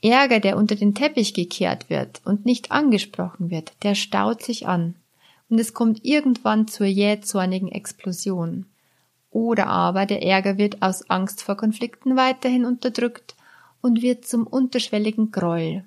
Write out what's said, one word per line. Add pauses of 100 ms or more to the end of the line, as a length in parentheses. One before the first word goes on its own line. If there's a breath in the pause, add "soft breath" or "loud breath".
Ärger,
der
unter
den
Teppich
gekehrt
wird
und
nicht
angesprochen
wird, (100)
der
staut
sich
an. (540 soft breath)
Und
es
kommt
irgendwann
zur
jähzornigen
Explosion. (640)
Oder
aber
der
Ärger
wird
aus
Angst
vor
Konflikten
weiterhin
unterdrückt (460 soft breath)
und
wird
zum
unterschwelligen
Groll.